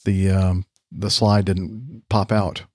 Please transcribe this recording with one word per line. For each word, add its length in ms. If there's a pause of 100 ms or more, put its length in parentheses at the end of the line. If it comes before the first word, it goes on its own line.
the, 240
um, 360 (260)
the 180
slide 360
didn't 640
pop 220
out. 320 (100)